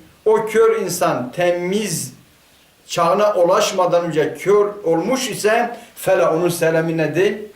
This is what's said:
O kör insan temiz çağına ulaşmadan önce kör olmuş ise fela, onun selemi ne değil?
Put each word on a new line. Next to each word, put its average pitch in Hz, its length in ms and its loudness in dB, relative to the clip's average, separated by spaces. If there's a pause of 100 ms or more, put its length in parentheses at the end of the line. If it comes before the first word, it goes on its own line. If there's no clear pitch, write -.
(240)
O 214 220 2
kör 220 340 2
insan 165 520 -4
temiz 180 840 -2 (720)
çağına 196 480 2
ulaşmadan 175 720 2
önce 156 300 -2
kör 175 320 2 (180)
olmuş 196 460 -2
ise 226 460 0 (200)
fela, 175 400 2
onun 175 120 0
selemi 165 480 0
ne 151 180 -2
değil? 208 240 0 (180)